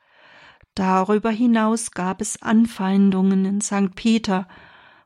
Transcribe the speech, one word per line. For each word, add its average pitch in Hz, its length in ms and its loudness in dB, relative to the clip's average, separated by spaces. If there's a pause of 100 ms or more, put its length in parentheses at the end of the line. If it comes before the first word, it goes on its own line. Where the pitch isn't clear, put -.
(760)
Darüber 196 560 0
hinaus 226 600 0
gab 185 300 -6
es - 200 -10
Anfeindungen 196 1040 2
in 202 160 -2
Sankt 196 340 -2
Peter, 220 520 0 (580)